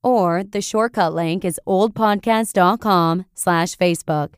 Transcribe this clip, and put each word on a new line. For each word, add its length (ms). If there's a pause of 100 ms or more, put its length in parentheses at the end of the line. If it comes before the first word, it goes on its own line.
Or 400
the 160
shortcut 540
link 300
is 220
old 280
podcast 580
dot 280
com 440 (100)
slash 420
Facebook. 600